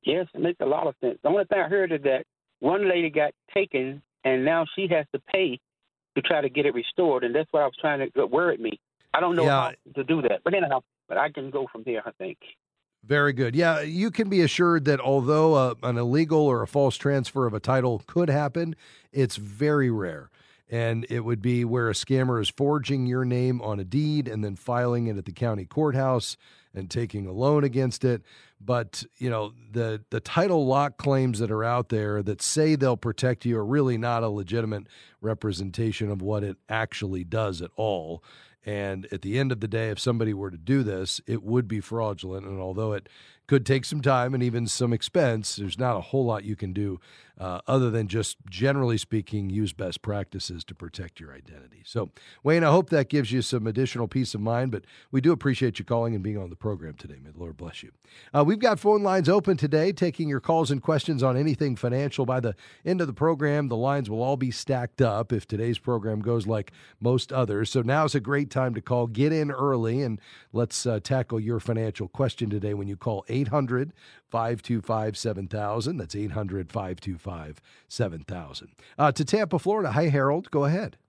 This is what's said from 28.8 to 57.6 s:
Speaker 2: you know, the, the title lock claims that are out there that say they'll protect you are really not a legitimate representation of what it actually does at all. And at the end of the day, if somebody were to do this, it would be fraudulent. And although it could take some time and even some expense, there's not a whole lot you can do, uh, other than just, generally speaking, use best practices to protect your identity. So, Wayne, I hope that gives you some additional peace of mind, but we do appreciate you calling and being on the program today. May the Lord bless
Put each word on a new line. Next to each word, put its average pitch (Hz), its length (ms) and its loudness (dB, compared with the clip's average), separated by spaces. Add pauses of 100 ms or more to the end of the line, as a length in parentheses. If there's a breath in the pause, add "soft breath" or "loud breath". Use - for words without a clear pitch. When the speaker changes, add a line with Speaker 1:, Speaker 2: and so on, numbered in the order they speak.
Speaker 2:
you 123 120 -4
know, 110 220 -4 (180)
the, 110 400 -4
the 117 80 -4
title 165 480 2
lock 135 300 2
claims 131 420 0
that 110 120 -2
are 110 140 -2
out 120 260 -2
there 104 340 0
that 98 180 -4
say 156 320 4
they'll 131 220 2
protect 120 480 -2
you 120 140 2
are 107 60 -2
really 131 320 2
not 117 280 0
a 113 40 0
legitimate 104 600 -4 (320 loud breath)
representation 104 880 -2
of 101 100 -4
what 104 220 -2
it 98 140 -6 (120)
actually 107 540 -4
does 92 400 -2
at 85 140 -12
all. 87 480 -4 (420 loud breath)
And 98 460 -6
at 95 100 -8
the 104 160 -2
end 135 140 0
of 113 80 -4
the 110 80 -4
day, 110 200 -2
if 104 100 -6
somebody 113 360 0
were 98 160 -6
to 87 80 -14
do 123 240 2
this, 95 440 -4
it 113 160 -4
would 117 260 0
be 107 120 -4
fraudulent. 98 640 -6
And 98 140 -8
although 95 320 -4
it 101 160 -8 (380 loud breath)
could 135 180 4
take 135 200 2
some 151 180 -4
time 127 320 4
and 127 80 0
even 120 240 0
some 120 260 0
expense, 117 600 0
there's 95 240 -6
not 123 180 0
a 92 40 -4
whole 135 260 0
lot 107 160 -2
you 104 140 -6
can 95 160 -6
do, 98 260 -4 (400 soft breath)
uh, 90 300 -6
other 127 220 4
than 110 180 0
just, 107 300 -4 (120)
generally 120 480 2
speaking, 104 520 -4
use 104 220 -2
best 92 300 -8
practices 95 600 -6
to 90 100 -16
protect 82 460 -14
your 76 120 -18
identity. 67 520 -20
So, 107 260 -6 (320 loud breath)
Wayne, 165 220 4
I 147 80 6
hope 180 180 6
that 147 180 2
gives 139 220 0
you 123 120 0
some 113 260 -2
additional 120 400 -2
peace 131 260 -2
of 107 60 -4
mind, 117 320 0
but 101 120 -8 (280 loud breath)
we 135 80 2
do 143 100 4
appreciate 131 480 0
you 98 60 -8
calling 117 300 0
and 98 100 -4
being 104 140 -4
on 92 120 -8
the - 60 -16
program 80 380 -6
today. 71 280 -18
May 73 80 -20
the 76 80 -20
Lord 82 180 -12
bless 85 280 -14